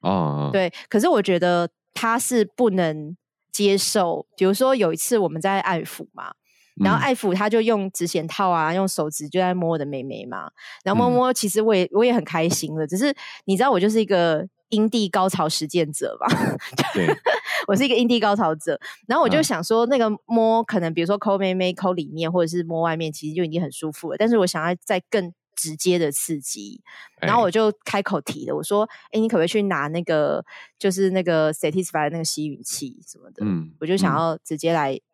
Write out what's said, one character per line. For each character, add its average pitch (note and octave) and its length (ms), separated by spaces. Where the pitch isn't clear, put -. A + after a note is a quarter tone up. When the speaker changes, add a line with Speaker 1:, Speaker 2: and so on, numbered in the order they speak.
Speaker 1:
哦， F#2 100
哦。 C#2 60
Speaker 2:
对， F#3 200
可 G#3 120
是 D4 80
我 C#4 120
觉 F#3 200
得 F3 280
他 A3+ 240
是 A#3 280
不 A3+ 260
能 D#3+ 460
接 G3+ 260
受， F#3 480
比 - 80
如 F#3+ 100
说 C4 220
有 F#3 160
一 E3 40
次 A#3 220
我 F#3 100
们 D#3 140
在 G3 160
爱 F3 240
抚 - 300
嘛， F2+ 200
然 G3 180
后 C#3+ 60
爱 C#4 120
抚 G#3 220
他 G#3 160
就 A3+ 100
用 G#3+ 300
指 E3+ 160
显 - 220
套 F#3+ 220
啊， D#3+ 200
Speaker 1:
嗯。 F3 60
Speaker 2:
用 F#3+ 100
手 D#3 240
指 D3+ 180
就 F3+ 120
在 F3+ 120
摸 F3 180
我 E3 60
的 D3 80
妹 C#3 200
妹 A2+ 200
嘛， F#2 240
然 F#3+ 100
后 A3+ 80
摸 B3 80
摸， B3+ 220
Speaker 1:
嗯。 - 20
Speaker 2:
其 G#3+ 140
实 G#3 120
我 A3 140
也， F#3 160
我 G#3+ 140
也 A#3+ 80
很 A#3+ 100
开 D#3+ 260
心 D#3 300
了， D#3 80
只 D#3+ 100
是 C#4 160
你 F#3+ 100
知 F#3+ 80
道 C#4 80
我 F#3 80
就 G3+ 100
是 A3 100
一 G#3+ 40
个 E3+ 420
阴 G#3+ 200
蒂 G#3 200
高 F#3+ 200
潮 D#3+ 200
实 D#3 180
践 D3+ 260
者 - 280
嘛。 - 80
Speaker 1:
对。 - 140
Speaker 2:
<laughs> - 280
我 G3+ 80
是 B3 100
一 C#4+ 40
个 B3+ 80
阴 A#3+ 100
蒂 A#3+ 140
高 G3+ 160
潮 E3+ 180
者， D#3 240
然 B3 100
后 E4 60
我 B3 40
就 G3+ 140
想 F3+ 220
说 A3+ 220
那 C4 120
个 A3+ 100
摸， A3+ 360
Speaker 1:
嗯。 - 20
Speaker 2:
可 A3 140
能 E3 160
比 E3 80
如 E3 60
说 G3+ 100
抠 G3+ 180
妹 F#3+ 160
妹、 F#3 200
抠 F#3 200
里 E3+ 180
面 D#3+ 200
或 F3 160
者 - 20
是 F3 140
摸 E3 200
外 E3 140
面， D#3+ 160
其 D3+ 160
实 D#3 60
就 F3+ 80
已 E3 60
经 D#3+ 120
很 E3 120
舒 D#3 180
服 D3+ 220
了， - 40
但 A3 120
是 A#3 100
我 F#3 80
想 E3 180
要 F3 200
再 F#3 260
更 F3+ 220
直 D#3 180
接 F3 240
的 D3+ 140
刺 D3 280
激， G#2 400
Speaker 1:
哎。 - 60
Speaker 2:
然 G3+ 100
后 A#3+ 60
我 F#3+ 80
就 G#3+ 220
开 G3+ 160
口 F#3+ 200
提 - 260
了， C3 80
我 D3+ 80
说 G#3 260
：“哎， A3 80
你 A3 80
可 A3+ 100
不 - 20
可 - 60
以 - 40
去 G#3 140
拿 D#3 260
那 D#3+ 160
个， D3+ 400
就 G3+ 100
是 F#3+ 220
那 F#3 100
个 D#3+ 320
Satisfyer D#3 580
那 E3 80
个 D#3+ 60
吸 D3+ 240
吮 C#3 140
器 - 420
什 - 140
么 - 140
的？” - 120
Speaker 1:
嗯， C3 360
Speaker 2:
我 D#3 40
就 F3+ 120
想 F3+ 200
要 E3 280
直 D#3+ 120
接 E3 160
来 D3 220
Speaker 1:
嗯。 - 60